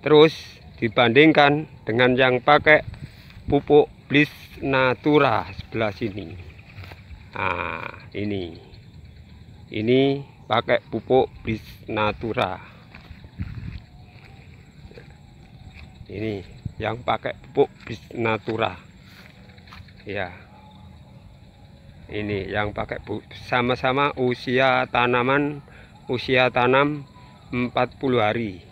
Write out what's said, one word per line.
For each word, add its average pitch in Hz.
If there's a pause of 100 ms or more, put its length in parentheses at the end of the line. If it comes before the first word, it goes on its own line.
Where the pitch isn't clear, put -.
Terus 151 (400)
dibandingkan 143 (240)
dengan 127
yang 127
pakai 147 (640)
pupuk 147 (240)
Bliss 147 (320)
Natura 131
sebelah 110
sini. 95 (960)
Nah, 87
ini. 92 (1120)
Ini 131 (240)
pakai 117
pupuk 127
Bliss 110 (240)
Natura. 107 (3500)
Ini 101 (320)
yang 107
pakai 117
pupuk - (160)
Bliss 117
Natura. 110 (1300)
Ya. 98 (1800)
Ini 104
yang 104
pakai 107
bu-, 104 (240)
sama-sama 127
usia 127
tanaman, 131 (480)
usia 127
tanam 135 (480)
empat 123
puluh 127
hari. 107